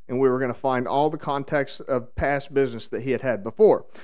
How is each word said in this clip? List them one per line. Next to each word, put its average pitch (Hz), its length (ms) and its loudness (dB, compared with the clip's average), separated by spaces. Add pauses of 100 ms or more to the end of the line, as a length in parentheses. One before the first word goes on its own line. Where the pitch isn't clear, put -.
and 123 140 -2
we 135 80 6
were 127 100 2
gonna 127 160 -2
find 127 320 0
all 139 240 2
the 156 80 -4
contacts 143 600 -4
of 123 340 -4
past 143 400 -2
business 123 340 0
that 113 140 -6
he 131 80 -2
had 120 120 0
had 117 200 0
before. 131 440 4 (180)